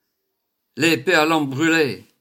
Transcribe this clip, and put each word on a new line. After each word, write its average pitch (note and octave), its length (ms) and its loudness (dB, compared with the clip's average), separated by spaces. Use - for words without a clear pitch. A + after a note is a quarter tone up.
Les E3 160 0
épées D#3+ 220 -2
à D#3 120 4
lampe D#3 240 0
brûlée. D3+ 540 -2